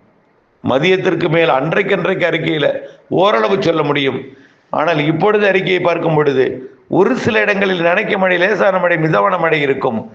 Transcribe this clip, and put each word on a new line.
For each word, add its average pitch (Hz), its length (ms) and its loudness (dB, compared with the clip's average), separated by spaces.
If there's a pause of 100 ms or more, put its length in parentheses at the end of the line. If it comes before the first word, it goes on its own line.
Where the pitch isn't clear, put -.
(640)
மதியத்திற்கு 165 640 0
மேல் 160 280 2
அன்றைக்கன்றைக்கு 175 720 -2
அறிக்கையில 156 400 -2 (500)
ஓரளவு 208 440 2
சொல்ல 160 220 0
முடியும். 143 380 -2 (520)
ஆனால் 156 300 0
இப்பொழுது 190 440 0
அறிக்கையை 185 340 0
பார்க்கும் 165 380 0
பொழுது 139 260 2 (460)
ஒரு 202 260 2
சில 214 240 0
இடங்களில் 196 460 0
நனைக்க 190 320 0
மழை, 185 200 2
லேசான 190 400 2
மழை, 175 200 0
மிதமான 190 400 2
மழை 160 220 0
இருக்கும். 127 380 -2 (160)